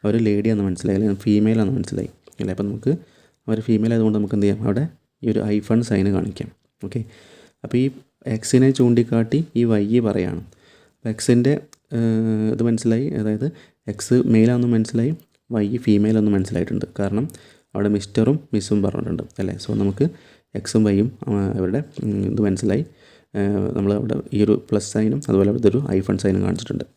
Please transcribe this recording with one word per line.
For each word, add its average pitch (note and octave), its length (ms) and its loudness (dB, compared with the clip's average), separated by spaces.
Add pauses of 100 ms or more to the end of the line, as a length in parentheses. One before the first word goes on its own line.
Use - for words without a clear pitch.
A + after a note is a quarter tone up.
അവർ G#2 120 0
ലേഡിയാണെന്ന് G#2 520 2
മനസ്സിലായി, F#2+ 280 -2
അല്ലെങ്കിൽ G2+ 240 0
ഫീമെയിലാണെന്ന് G#2+ 580 2
മനസ്സിലായി - 300 -4 (320)
അല്ലേ? G2 120 -4
അപ്പോൾ F#2+ 100 -4
നമുക്ക് A2 280 -2 (580)
അവർ A2 120 0
ഫീമെയിൽ A2 320 0
ആയതുകൊണ്ട് A2 260 2
നമുക്ക് G2+ 160 -2
എന്ത് G2+ 120 2
ചെയ്യാം? G2+ 180 0
അവിടെ A#2+ 240 0 (340)
ഈ A#2 80 -2
ഒരു G#2+ 100 0
ഹൈഫൺ G#2 420 0
സൈൻ G2+ 320 0
കാണിക്കാം. - 360 -6 (340)
ഓക്കെ, A2+ 200 -6 (600)
അപ്പോൾ A2+ 120 -4
ഈ C3 140 2 (360)
എക്സിനെ B2+ 440 2
ചൂണ്ടിക്കാട്ടി A#2+ 720 2 (120)
ഈ A#2 80 2
വൈ A2 360 2
പറയാണ്. G2 400 -2
അപ്പോൾ - 680 -16
എക്സിൻ്റെ, B2 520 2 (320)
ഏഹ്, A2 640 0
ഇത് A2+ 80 -2
മനസ്സിലായി, A#2 480 0
അതായത് G#2+ 420 -2 (340)
എക്സ് G#2 280 -2
മെയിലാണെന്ന് A#2+ 540 4
മനസ്സിലായി, A#2 480 0 (360)
വൈ A2 240 -2
ഫീമെയിലാണെന്ന് G#2+ 640 2
മനസ്സിലായിട്ടുണ്ട്. F#2+ 460 -2 (140)
കാരണം G#2 300 -2 (460)
അവിടെ G2+ 140 0
മിസ്റ്ററും A2 520 0 (140)
മിസ്സും G#2 280 0
പറഞ്ഞിട്ടുണ്ട് F2+ 400 -4 (160)
അല്ലേ? F#2+ 160 -4
So G#2 200 -6
നമുക്ക് G2+ 340 0 (460)
എക്സും A2 300 0
വൈയും, G#2 340 2 (100)
ആ, A#2 40 -2 (260)
അവരുടെ, F#2+ 240 -2 (220)
ഉം, G2+ 280 -2
ഇത് G#2+ 80 -2
മനസ്സിലായി. G2+ 440 0 (500)
ഏഹ്, G2+ 380 -2
നമ്മൾ G2+ 200 0
അവിടെ G#2+ 240 -2 (140)
ഈ G#2 120 0
ഒരു G#2 200 4
പ്ലസ് G#2 280 -4
സൈനും A2 320 0
അതുപോലെ G2 280 2
അവിടുത്തെ A2+ 200 4
ഒരു A#2+ 140 0
ഹൈഫൺ G2 340 0
സൈനും G2 240 0
കാണിച്ചിട്ടുണ്ട്. - 420 -4 (120)